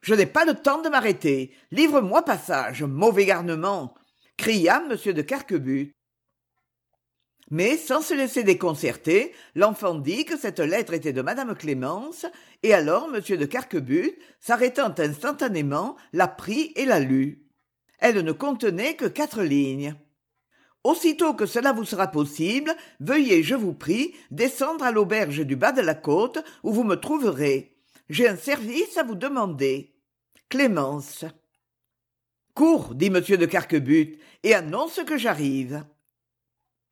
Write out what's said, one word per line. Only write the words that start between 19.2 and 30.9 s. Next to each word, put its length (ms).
lignes. « 540
Aussitôt 500
que 100
cela 280
vous 120
sera 220
possible, 640
veuillez, 420
je 140
vous 180
prie, 400
descendre 540
à 80
l'auberge 520
du 120
bas 160
de 100
la 140
côte, 420
où 100
vous 120
me 160
trouverez. 760
J'ai 200
un 80
service 600
à 60
vous 140
demander. 760
Clémence. » « 760